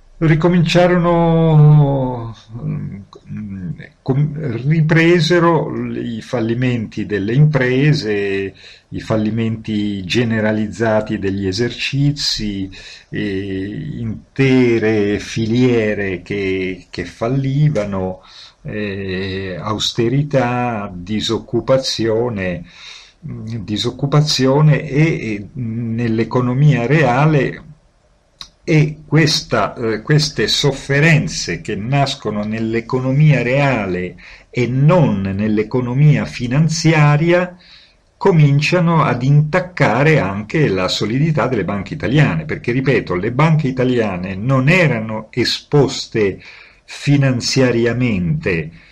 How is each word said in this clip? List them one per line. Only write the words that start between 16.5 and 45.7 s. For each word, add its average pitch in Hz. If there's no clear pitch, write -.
che 87
fallivano, 113
eh, 98
austerità, 120
disoccupazione, 110
mm, 117
disoccupazione 135
e, 139
e 110
nell'economia 120
reale, 143
e 151
questa, 143
eh, 110
queste 147
sofferenze 135
che 104
nascono 113
nell'economia 120
reale 113
e 123
non 135
nell'economia 110
finanziaria 156
cominciano 160
ad 120
intaccare 147
anche 104
la 95
solidità 117
delle 113
banche 98
italiane, 107
perché, -
ripeto, 123
le 101
banche 147
italiane 110
non 131
erano 117
esposte -